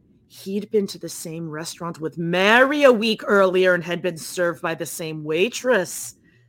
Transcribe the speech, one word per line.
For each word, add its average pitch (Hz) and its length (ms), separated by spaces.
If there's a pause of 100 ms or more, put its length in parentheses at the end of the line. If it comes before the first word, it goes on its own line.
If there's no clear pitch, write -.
(280)
He'd 196 440
been 202 160
to 175 100
the 165 120
same 165 400
restaurant 160 500
with 156 180
Mary 214 680
a 262 80
week 220 360
earlier 185 460
and 175 100
had 170 180
been 175 160
served 170 440
by 165 140
the 160 100
same 156 380
waitress. 196 920 (340)